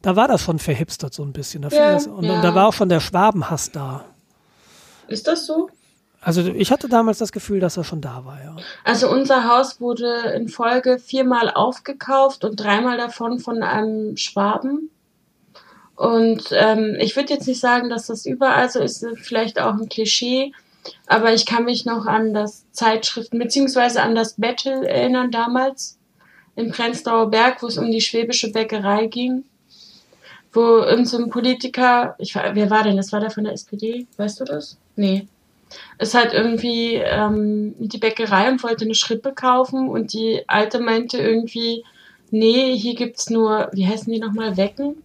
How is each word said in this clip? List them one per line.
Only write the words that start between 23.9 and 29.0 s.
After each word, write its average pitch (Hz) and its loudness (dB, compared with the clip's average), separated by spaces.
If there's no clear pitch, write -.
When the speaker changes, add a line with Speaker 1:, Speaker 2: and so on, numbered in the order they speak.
Speaker 2:
an 226 2
das 226 0
Battle 262 -2
erinnern 254 2
damals 247 -2
im 226 -4
Prenzlauer 233 0
Berg, 240 2
wo 240 -8
es - -6
um 233 -2
die 220 2
schwäbische 226 -2
Bäckerei 220 0